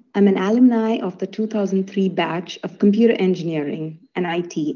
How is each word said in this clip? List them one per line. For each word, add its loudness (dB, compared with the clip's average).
I'm 4
an 2
alumni 2
of -8
the -6
two -6
thousand -2
three -2
batch -6
of -12
computer 4
engineering -2
and -4
I -4
T -4